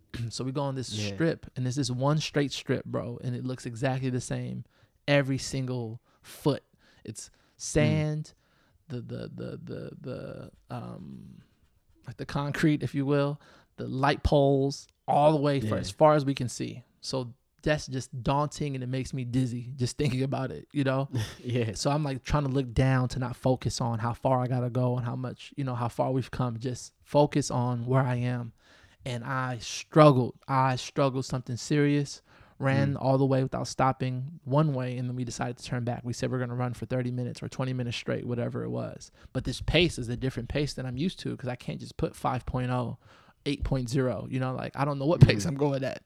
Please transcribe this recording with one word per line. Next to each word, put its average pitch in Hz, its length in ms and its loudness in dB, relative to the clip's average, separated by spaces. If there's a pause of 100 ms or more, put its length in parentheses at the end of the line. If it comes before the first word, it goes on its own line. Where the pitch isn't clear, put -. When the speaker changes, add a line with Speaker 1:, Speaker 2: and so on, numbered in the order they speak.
(140)
Speaker 1:
<clears throat> 117 160 -6
So 123 140 -6
we 131 80 -4
go 143 120 -2
on 135 120 -2
this 127 160 -6
Speaker 2:
Yeah. 104 220 -2
Speaker 1:
strip, 165 320 0 (100)
and 127 100 -2
it's 127 120 -2
this 127 120 0
one 135 300 2
straight 147 320 0
strip, - 340 -2
bro, 120 380 -6
and 127 100 -2
it 123 120 -6
looks 127 200 -6
exactly 131 440 -2
the 123 100 0
same 123 460 -6 (420)
every 139 300 4
single 127 640 -6 (200)
foot. - 420 -2 (420)
It's - 240 -12
Speaker 2:
Mm. - 20 -20 (240)
Speaker 1:
sand, 151 800 0 (560)
the, 123 100 -6
the, 117 340 -10
the, 120 300 -10
the, - 280 -10 (100)
the, - 500 -12 (240)
um, 90 640 -12 (640)
like, - 120 -14
the 135 80 -10
concrete, 147 580 0
if 127 100 -4
you 139 120 0
will, 143 340 2 (380)
the 120 100 -8
light 135 340 0
poles, 139 640 4 (200)
all 143 240 8
the 156 80 4
way 143 220 2
for 110 140 0
Speaker 2:
Yeah. 92 60 -2
Speaker 1:
as 90 100 -6
far 151 240 8
as 143 100 4
we 139 100 0
can 123 140 -4
see. 120 340 -8 (160)
So 127 340 -4 (280)
that's 151 260 0
just 131 360 -8
daunting, 143 520 0
and 127 80 -6
it 123 60 -6
makes 131 240 -4
me 131 100 -4
dizzy 123 540 0
just 123 200 -2
thinking 135 260 2
about 131 280 -2
it, - 220 -12
you 143 100 0
know? 135 240 0 (180)
Speaker 2:
<laughs> - 160 -14
Yeah. 120 340 0
Speaker 1:
So - 140 -2
I'm, 147 140 2
like, 135 200 -4
trying 147 200 2
to 135 60 -2
look 127 240 0
down 131 360 4
to - 100 -6
not 127 180 -4
focus 127 420 0
on 117 200 0
how 117 140 -2
far 131 280 2
I 123 60 0
gotta 123 220 0
go 123 280 2
and 120 80 -2
how 123 100 -4
much, 123 400 -8
you 143 80 -2
know, 127 120 -2
how 120 120 -2
far 139 240 0
we've 131 200 0
come. 120 280 -2
Just 123 320 -6 (100)
focus 147 480 4
on 123 360 0
where 131 180 4
I 127 120 0
am. 123 360 -2 (520)
And 120 200 -6
I 127 340 -2
struggled. 127 800 6 (120)
I 131 280 2
struggled 135 500 0
something 127 320 -6
serious. 143 640 2 (380)
Ran 139 340 4
Speaker 2:
Mm. - 80 -4
Speaker 1:
all 135 160 4
the 139 80 4
way 131 160 4
without 127 260 -2
stopping 131 760 -2
one 143 320 2
way, 127 200 -4
and 123 140 -4
then 123 60 -6
we 127 80 -2
decided 123 340 -4
to - 60 -20
turn 123 200 -4
back. 120 200 -2
We 123 100 -4
said 127 160 -2
we're 127 80 -2
gonna 123 160 -2
run 123 220 -2
for 113 100 -10
thirty 127 240 -2
minutes 123 320 -4
or 117 80 -6
twenty 131 240 -4
minutes 120 240 -4
straight, - 300 -4
whatever 120 360 -4
it 117 60 -6
was. 120 400 -8 (240)
But 127 120 -2
this 127 140 -4
pace - 380 4
is 120 100 -6
a 120 80 -4
different 120 340 -4
pace 143 260 -2
than 131 100 -6
I'm 123 120 -6
used 175 240 -2
to, 123 140 -4
'cause 123 140 -8
I 123 60 -4
can't - 240 -8
just - 180 -14
put - 180 -2
five 127 300 -2
point 127 240 -2
oh, 120 300 -2 (480)
eight 143 160 -2
point 127 260 0
zero, 123 400 0
you 131 100 -2
know? 127 140 0
Like, 120 220 -6
I 143 100 0
don't 143 140 -2
know 139 80 0
what 165 140 4
pace 104 240 6
Speaker 2:
Mm. - 20 -2
Speaker 1:
I'm 139 80 -2
going 139 280 0
at. - 220 -6